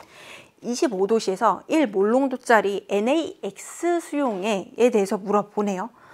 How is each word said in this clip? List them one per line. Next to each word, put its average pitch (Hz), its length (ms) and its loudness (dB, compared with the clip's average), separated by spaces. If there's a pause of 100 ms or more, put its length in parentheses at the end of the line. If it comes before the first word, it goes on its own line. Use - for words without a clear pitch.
(600)
이십오 220 460 -2
도시에서 208 600 0
일 302 200 2
몰롱도짜리 208 1040 2
엔에이엑스 294 1080 -2
수용액에 226 920 0
대해서 208 260 2
물어보네요. 202 720 -2 (240)